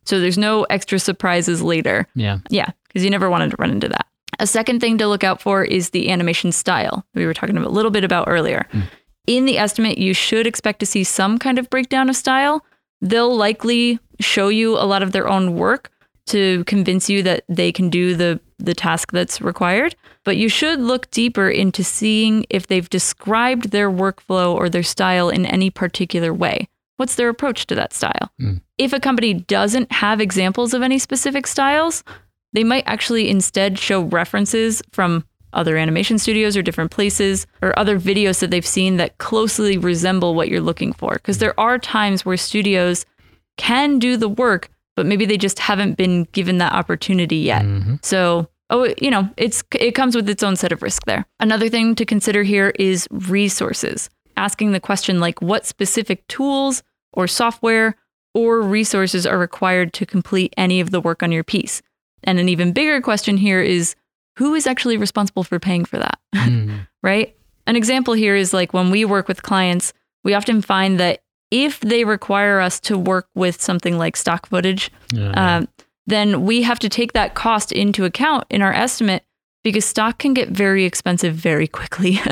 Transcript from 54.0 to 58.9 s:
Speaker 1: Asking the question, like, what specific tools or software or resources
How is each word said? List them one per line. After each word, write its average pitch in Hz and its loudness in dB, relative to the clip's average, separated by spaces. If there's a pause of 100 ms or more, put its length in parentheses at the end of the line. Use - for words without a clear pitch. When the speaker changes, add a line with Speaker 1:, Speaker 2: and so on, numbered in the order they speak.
Speaker 1:
Asking 202 -2
the 190 0
question, 190 -2
like, 170 -2
what 196 -2
specific - -4
tools 269 -2 (300)
or 180 -2
software 226 0 (380)
or 233 4
resources 196 0